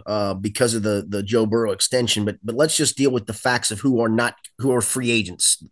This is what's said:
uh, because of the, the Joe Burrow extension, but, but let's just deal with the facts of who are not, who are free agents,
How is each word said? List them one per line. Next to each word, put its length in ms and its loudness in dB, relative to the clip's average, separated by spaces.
uh, 260 -2
because 400 0
of 100 -2
the, 240 0
the 160 -4
Joe 220 2
Burrow 280 0
extension, 520 0
but, 180 -2
but 140 -6
let's 200 2
just 200 0
deal 140 2
with 160 0
the 80 -8
facts 360 -2
of 100 -6
who 200 2
are 80 2
not, 260 0
who 140 0
are 80 2
free 300 0
agents, 600 0